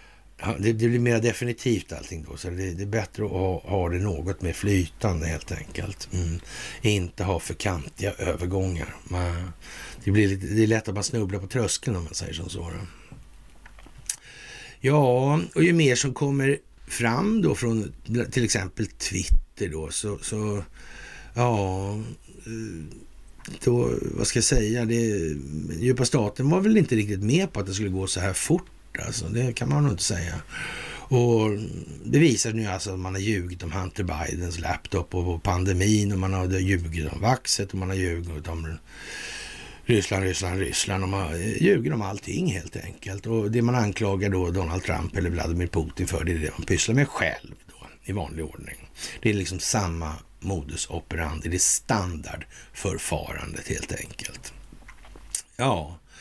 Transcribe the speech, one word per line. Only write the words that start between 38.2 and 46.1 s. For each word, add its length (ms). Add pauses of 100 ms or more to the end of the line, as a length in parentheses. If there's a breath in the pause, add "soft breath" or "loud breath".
om 300 (1080 loud breath)
Ryssland, 400
Ryssland, 360
Ryssland, 420
och 60
man 320
ljuger 520
om 100
allting 500
helt 240
enkelt. 500
Och 240
det 120
man 120
anklagar 560
då 200
Donald 320
Trump 340
eller 140
Vladimir 360
Putin 400
för, 180